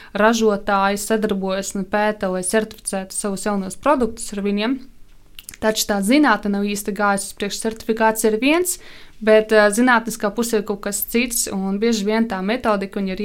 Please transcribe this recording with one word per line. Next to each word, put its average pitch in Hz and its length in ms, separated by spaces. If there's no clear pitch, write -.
ražotāji 202 800
sadarbojas 196 800
un 190 80
pēta, 208 460
lai 185 100
certificētu 202 720
savus 196 320
jaunos 196 320
produktus 254 560
ar 202 80
viņiem. 208 380
Taču 220 240
tā 202 160
zinātne 214 480
nav 202 160
īsti 202 240
gājusi 202 380
uz - 100
priekšu. 196 240
Certifikāts 226 640
ir 220 160
viens, 330 300
bet, 220 320
ā, 208 160
zinātniskā 226 640
puse 233 240
ir 202 80
kaut 202 160
kas 208 240
cits, - 380
un 196 240
bieži 226 300
vien 220 180
tā 196 160
metodika, 208 560
viņa 190 160
ir 190 100